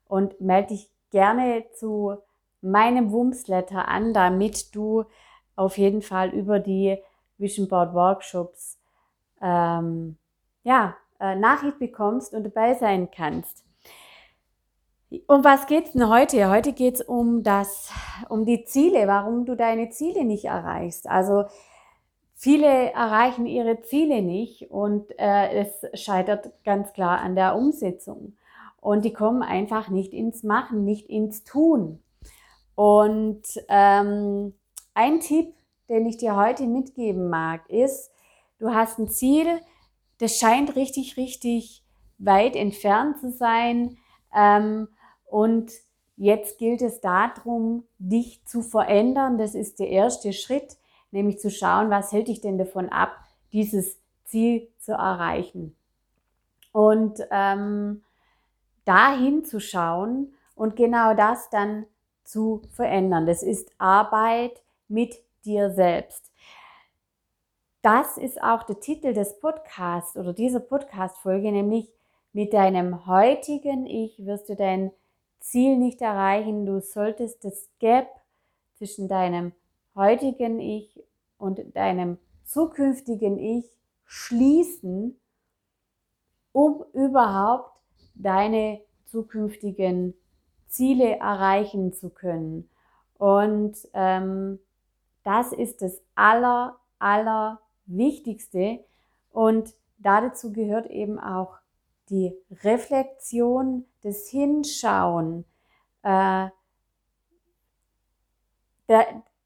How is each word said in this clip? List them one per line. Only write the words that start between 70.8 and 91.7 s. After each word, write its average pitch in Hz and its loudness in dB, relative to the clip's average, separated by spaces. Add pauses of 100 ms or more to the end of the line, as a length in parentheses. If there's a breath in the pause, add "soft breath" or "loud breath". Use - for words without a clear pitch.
nämlich 208 -2 (420)
mit 208 -4
deinem 180 2
heutigen 262 0
Ich 220 -10
wirst 202 -10
du 202 -10
dein 190 -2 (480)
Ziel 262 0
nicht 247 0
erreichen. 208 0
Du 196 -2
solltest 214 -6
das - -12 (100)
Gap 247 2 (680)
zwischen 196 -10
deinem 175 -2 (420)
heutigen 233 0
Ich 214 -10 (380)
und 190 -8
deinem 180 -2 (260)
zukünftigen 254 -2
Ich 233 -4 (340)
schließen, 247 0 (1300)
um 294 2
überhaupt 240 2 (440)
deine 208 -2 (260)
zukünftigen 202 -6 (520)
Ziele 254 2
erreichen 196 0